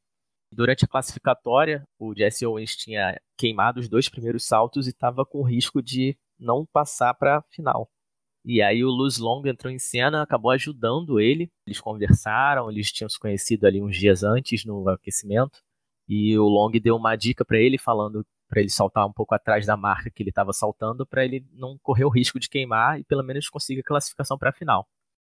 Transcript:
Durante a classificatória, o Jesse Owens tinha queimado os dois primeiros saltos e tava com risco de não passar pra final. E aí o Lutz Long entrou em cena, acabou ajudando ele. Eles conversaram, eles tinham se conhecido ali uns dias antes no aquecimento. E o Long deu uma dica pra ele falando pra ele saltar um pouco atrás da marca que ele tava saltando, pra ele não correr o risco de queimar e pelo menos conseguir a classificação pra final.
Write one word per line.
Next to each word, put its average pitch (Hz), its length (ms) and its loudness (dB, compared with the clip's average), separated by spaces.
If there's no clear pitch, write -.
Durante 120 320 2
a - 40 2
classificatória, 139 960 0
o 110 160 -8
Jesse 107 320 2
Owens 110 300 -6
tinha 101 420 -4
queimado 117 420 2
os 120 80 -6
dois 113 220 4
primeiros 117 360 -4
saltos 120 420 2
e 127 60 -4
tava 127 320 -2
com 143 180 -6
risco 123 380 0
de 127 360 -2
não 120 280 0
passar 139 480 0
pra 143 280 2
final. 131 380 -2
E 117 180 2
aí 107 220 4
o 131 60 2
Lutz 127 280 0
Long 120 280 -4
entrou 127 260 -6
em 127 80 -12
cena, 143 420 -2
acabou 123 300 0
ajudando 131 720 0
ele. 156 280 2
Eles 101 140 -10
conversaram, 113 920 0
eles 104 220 -4
tinham - 160 -8
se - 120 -8
conhecido 104 460 -2
ali 98 160 4
uns 101 160 -6
dias 95 260 4
antes 113 420 -2
no 101 240 -4
aquecimento. 104 720 -2
E 107 300 2
o 107 100 6
Long 104 240 4
deu 113 260 2
uma 113 180 0
dica 117 300 -2
pra 113 120 0
ele 127 200 4
falando 107 480 -4
pra 107 120 -2
ele 101 100 0
saltar 101 360 0
um 104 80 -8
pouco 110 220 -2
atrás 104 300 0
da 107 100 2
marca 101 340 -4
que - 140 -10
ele 98 80 -4
tava 98 220 -2
saltando, 110 520 -4
pra 131 200 -2
ele 131 260 -8
não 131 280 -14
correr 131 260 2
o 143 40 4
risco 123 300 2
de - 100 -8
queimar 127 500 0
e 143 40 -12
pelo 139 200 -2
menos 139 260 -6
conseguir 135 320 -8
a - 20 -16
classificação 139 540 -4
pra - 160 -2
final. 117 340 -2